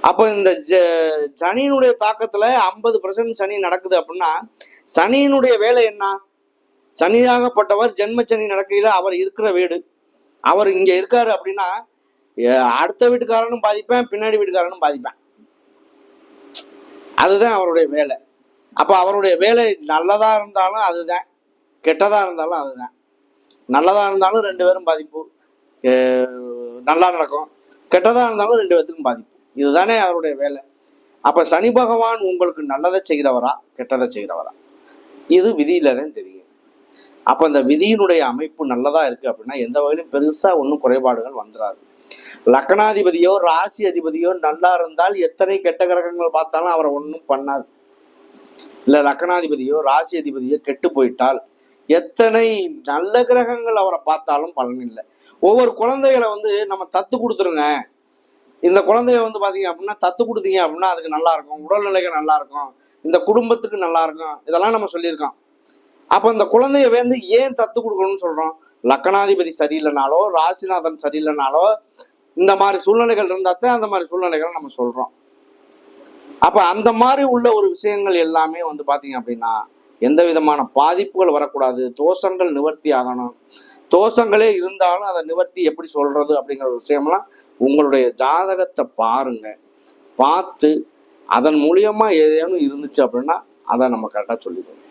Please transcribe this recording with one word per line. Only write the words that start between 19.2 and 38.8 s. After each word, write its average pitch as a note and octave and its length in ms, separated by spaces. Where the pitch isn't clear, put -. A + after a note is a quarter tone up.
வேலை A#3 200
நல்லதா G3+ 360
இருந்தாலும் G3+ 500
அதுதான், F3 360
கெட்டதா G3 380
இருந்தாலும் E3 360
அதுதான். B2+ 320
நல்லதா F#3+ 340
இருந்தாலும் G3 380
ரெண்டு F#3 200
பேரும் F#3 220
பாதிப்பு, D#3 320
எ-, B2+ 380
நல்லா F3 280
நடக்கும், D3 300
கெட்டதா A3+ 360
இருந்தாலும் A3 320
ரெண்டு F3+ 140
பேர்த்துக்கும் D#3+ 340
பாதிப்பு. A2+ 200
இதுதானே F3 420
அவருடைய E3 380
வேலை. C#3+ 180
அப்ப D#3 240
சனி F#3+ 180
பகவான் A3+ 500
உங்களுக்கு F3 320
நல்லதை F3+ 340
செய்கிறவரா, C3+ 460
கெட்டதை B2+ 280
செய்கிறவரா, F2+ 360
இது G#3 120
விதியில D3 400
தான் D3+ 180
தெரியும். F#2+ 200
அப்ப C#3+ 180
அந்த C#3+ 100
விதியினுடைய F#3 500
அமைப்பு C#3+ 420
நல்லதா C#3+ 360